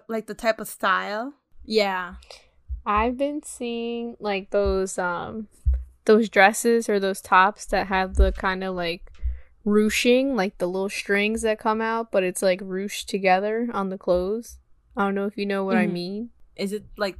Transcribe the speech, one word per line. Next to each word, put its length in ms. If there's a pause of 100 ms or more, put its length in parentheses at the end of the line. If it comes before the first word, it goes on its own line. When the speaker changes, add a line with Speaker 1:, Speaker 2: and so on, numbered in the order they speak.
Speaker 1:
like, 180
the 80
type 260
of 60
style? 680 (320)
Speaker 2:
Yeah. 500 (680)
Speaker 3:
I've 320
been 280
seeing, 720
like, 320
those, 480
um, 480 (600)
those 220
dresses 600
or 100
those 220
tops 460
that 200
have 300
the 160
kinda, 400
like, 400 (520)
ruching, 680
like, 240
the 80
little 220
strings 540
that 180
come 200
out, 300
but 140
it's, 180
like, 200
ruched 440
together 680
on 180
the 80
clothes. 600 (380)
I 80
don't 100
know 120
if 120
you 80
know 180
what 120
I 100
Speaker 2:
Mm-hmm. 60
Speaker 3:
mean. 380 (260)
Speaker 2:
Is 160
it, 120 (140)
like, 220